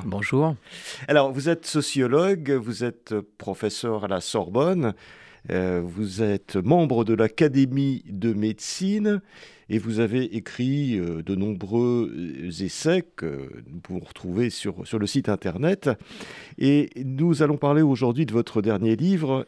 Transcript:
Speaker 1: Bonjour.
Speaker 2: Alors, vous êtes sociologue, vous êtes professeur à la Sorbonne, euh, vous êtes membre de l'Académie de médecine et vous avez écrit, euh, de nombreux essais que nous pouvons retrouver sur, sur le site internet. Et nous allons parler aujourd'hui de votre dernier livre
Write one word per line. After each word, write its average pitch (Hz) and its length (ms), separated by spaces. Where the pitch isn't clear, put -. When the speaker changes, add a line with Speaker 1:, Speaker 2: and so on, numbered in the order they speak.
Speaker 1:
Bonjour. 131 500
Speaker 2:
Alors, 143 240
vous 135 180
êtes 165 160
sociologue, 143 840
vous 117 320
êtes 113 320
professeur 104 640
à 104 40
la 92 140
Sorbonne, 117 720
euh, 90 340
vous 95 380
êtes 104 360
membre 123 480
de 113 80
l'Académie 135 920
de 101 260
médecine 190 880
et 107 100
vous 110 200
avez 117 360
écrit, 127 640
euh, 85 240
de 92 100
nombreux 104 800
essais 160 460
que 69 340
nous 87 80
pouvons 92 260
retrouver 101 440
sur, 95 360
sur 113 140
le 104 80
site 127 220
internet. 107 600
Et 143 380
nous 139 440
allons 147 160
parler 143 240
aujourd'hui 131 440
de 110 80
votre 113 280
dernier 110 340
livre 143 520